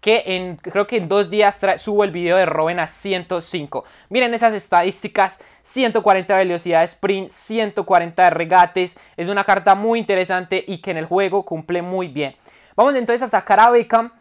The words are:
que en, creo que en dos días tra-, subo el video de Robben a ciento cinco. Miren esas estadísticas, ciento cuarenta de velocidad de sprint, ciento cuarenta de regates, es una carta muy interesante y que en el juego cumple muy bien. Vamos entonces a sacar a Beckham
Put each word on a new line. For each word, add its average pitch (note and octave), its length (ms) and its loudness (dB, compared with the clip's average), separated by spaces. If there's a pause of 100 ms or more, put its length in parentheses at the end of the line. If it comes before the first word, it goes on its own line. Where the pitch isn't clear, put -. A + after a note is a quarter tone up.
que A3 240 0
en, F#3 320 -8
creo G3 300 -4
que B3 100 -6
en F3 140 -4
dos G3 180 0
días G3+ 340 2
tra-, F#3+ 140 0
subo G#3 260 -2
el G3 100 0
video F3 260 0
de F#3 80 4
Robben D#3+ 340 -2
a D#3+ 60 -2
ciento F3+ 560 -6
cinco. D3 420 -8 (240)
Miren A#3+ 240 0
esas A3+ 220 2
estadísticas, F#3+ 880 -2 (180)
ciento A#3 420 -2
cuarenta F#3+ 360 2
de F#3+ 80 2
velocidad E3+ 320 0
de E3 80 4
sprint, G3 420 -4
ciento G#3 560 -6
cuarenta F3 400 2
de F3 60 6
regates, F3 680 2 (200)
es E3+ 100 -6
una G3 160 -2
carta G3 300 4
muy A3+ 240 -2
interesante F#3 680 -2
y F#3+ 120 -8
que F#3+ 140 -8
en E3 40 -4
el D#3 80 -6
juego F#3 400 0
cumple E3+ 380 -6
muy F3+ 260 -6
bien. C#3 260 -6 (400)
Vamos C4 200 4
entonces A#3+ 300 -2
a B3 40 -8
sacar G3+ 320 2
a A#3 80 8
Beckham A#3 520 2